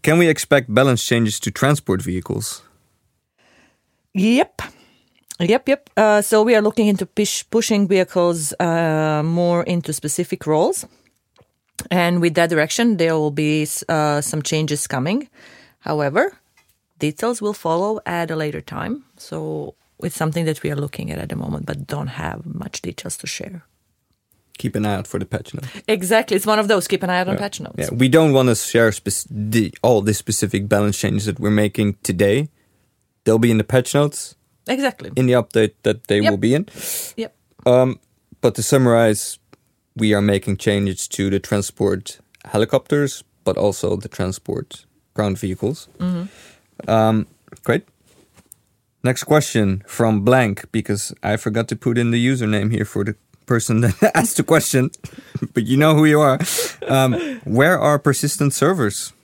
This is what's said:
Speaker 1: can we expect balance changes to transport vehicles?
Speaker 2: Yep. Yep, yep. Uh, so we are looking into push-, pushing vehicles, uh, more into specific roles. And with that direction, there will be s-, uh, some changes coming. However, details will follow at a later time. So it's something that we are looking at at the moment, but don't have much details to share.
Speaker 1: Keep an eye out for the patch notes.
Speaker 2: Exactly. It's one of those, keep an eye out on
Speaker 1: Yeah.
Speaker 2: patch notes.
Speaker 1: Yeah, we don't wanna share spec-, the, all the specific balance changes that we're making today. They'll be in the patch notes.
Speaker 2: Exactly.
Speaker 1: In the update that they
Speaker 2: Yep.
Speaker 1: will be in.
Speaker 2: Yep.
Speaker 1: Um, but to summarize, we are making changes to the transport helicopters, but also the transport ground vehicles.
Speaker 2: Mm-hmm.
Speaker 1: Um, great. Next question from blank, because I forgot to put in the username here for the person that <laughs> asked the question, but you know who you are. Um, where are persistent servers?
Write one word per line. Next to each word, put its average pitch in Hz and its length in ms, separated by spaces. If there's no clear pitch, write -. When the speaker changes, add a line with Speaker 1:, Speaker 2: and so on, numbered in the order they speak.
Speaker 1:
can 156 160
we 175 120
expect 139 440
balance 127 320
changes 117 360
to 104 100
transport 135 500
vehicles? 92 600
Speaker 2:
Yep. 226 480
Yep, 208 280
yep. 277 300
Uh, 208 240
so 214 220
we 233 120
are 214 60
looking 208 260
into 196 180
push-, - 440
pushing 214 380
vehicles, 175 720
uh, 156 680
more 170 380
into 170 280
specific - 540
roles. 165 400
And 175 300
with 170 140
that 170 140
direction, 175 480
there 165 200
will 151 140
be 151 320
s-, - 260
uh, 151 320
some 151 200
changes 151 460
coming. 175 400
However, 151 580
details 226 420
will 208 120
follow 196 520
at 170 260
a 160 40
later 156 260
time. 180 420
So 156 560
it's 180 140
something 160 300
that 156 180
we 147 80
are 147 40
looking - 360
at - 60
at - 120
the - 60
moment, - 300
but 139 220
don't 147 200
have 156 380
much - 360
details - 360
to - 100
share. - 360
Speaker 1:
Keep - 160
an 107 100
eye 104 80
out 98 140
for 98 120
the 95 60
patch - 300
notes. 131 120
Speaker 2:
Exactly. 220 500
It's 202 80
one 214 140
of 208 80
those, 202 200
keep 185 160
an 180 60
eye 180 100
out 180 80
on 190 60
Speaker 1:
Yeah. - 80
Speaker 2:
patch 202 180
notes. - 180
Speaker 1:
Yeah, - 140
we 127 160
don't 156 260
wanna 127 220
share 117 360
spec-, - 380
the, 107 520
all 113 200
the 104 120
specific 101 560
balance 104 300
changes 104 260
that 101 140
we're 104 100
making 104 540
today. 104 460
They'll 110 160
be 117 120
in 110 60
the 104 60
patch - 320
notes. 147 400
Speaker 2:
Exactly. 262 500
Speaker 1:
In 131 80
the 123 80
update 110 400
that 110 240
they 104 140
Speaker 2:
Yep. 107 100
Speaker 1:
will 101 60
be 113 160
in. 170 140
Speaker 2:
Yep. 226 180
Speaker 1:
Um, 127 340
but 113 160
to 120 80
summarize, 117 720
we 107 160
are 101 80
making 101 360
changes 101 520
to 98 200
the 98 100
transport 98 800
helicopters, 135 760
but - 140
also 95 400
the 98 100
transport - 800
ground 101 220
vehicles. 104 520
Speaker 2:
Mm-hmm. - 880
Speaker 1:
Um, 110 380
great. 131 200
Next 127 220
question 107 600
from 110 380
blank, 117 480
because 104 500
I 104 160
forgot 113 320
to 113 60
put 117 220
in 117 140
the 117 140
username 110 460
here 107 140
for 101 180
the 107 120
person 113 360
that 123 300
<laughs> - 40
asked - 220
the - 60
question, 139 480
but 117 120
you 123 100
know 156 180
who 151 120
you 151 160
are. 135 180
Um, 131 260
where 147 340
are 147 220
persistent 143 540
servers? 139 580